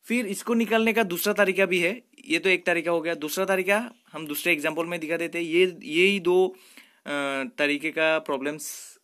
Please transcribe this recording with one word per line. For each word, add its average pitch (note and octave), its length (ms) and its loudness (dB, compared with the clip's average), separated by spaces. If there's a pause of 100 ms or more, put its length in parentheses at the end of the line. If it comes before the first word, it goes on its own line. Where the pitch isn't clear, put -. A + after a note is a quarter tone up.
फिर A#3 220 -2
इसको G3+ 280 -4
निकालने A3+ 380 4
का A3 100 2
दूसरा G#3 300 -2
तरीका F#3+ 340 4
भी F3+ 120 0
है, F#3 240 0 (220)
ये D#3 140 -2
तो E3+ 100 0
एक F3+ 180 2
तरीका E3+ 240 0
हो E3+ 100 2
गया, E3+ 140 -2
दूसरा D#3+ 300 -4
तरीका G3 500 0 (180)
हम D#3 140 -10
दूसरे D3 260 -2
एग्जांपल D#3 320 0
में E3+ 160 -6
दिखा D#3 160 -4
देते E3+ 220 -4
हैं। E3+ 60 -4
ये, E3+ 380 2
ये D#3+ 240 2
ही G3 140 2
दो, F3+ 360 2 (500)
अ, C#3+ 40 -10 (480)
तरीके D3 320 0
का D#3+ 280 2
प्रॉब्लम्स D3 840 -6